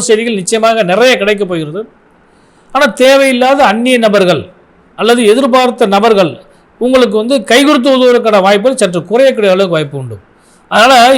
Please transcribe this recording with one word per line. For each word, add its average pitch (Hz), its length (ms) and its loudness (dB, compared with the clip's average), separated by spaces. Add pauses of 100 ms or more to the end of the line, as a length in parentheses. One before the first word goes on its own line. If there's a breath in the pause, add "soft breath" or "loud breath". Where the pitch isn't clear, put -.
செய்திகள் 226 340 -2
நிச்சயமாக 220 420 -2 (100)
நிறைய 240 180 2 (100)
கிடைக்கப் 202 320 -4
போகிறது. 160 300 -8 (920 soft breath)
ஆனா 285 100 0 (180)
தேவையில்லாத 269 580 2 (100)
அந்நிய 240 260 -2 (100)
நபர்கள் 185 360 0 (580)
அல்லது 240 200 0 (120)
எதிர்பார்த்த 247 520 0 (100)
நபர்கள் 202 360 2 (540 soft breath)
உங்களுக்கு 247 360 0
வந்து 240 140 -2 (160)
கை 233 160 2
கொடுத்து 294 280 0
உதவுவதற்கான 240 500 2
வாய்ப்புகள் 208 360 0
சற்று 185 180 -2 (120)
குறையக்கூடிய 226 420 0
அளவுக்கு 185 240 -2
வாய்ப்பு 147 240 -8
உண்டு. 117 140 -14 (580 soft breath)
அதனால 226 200 4 (240)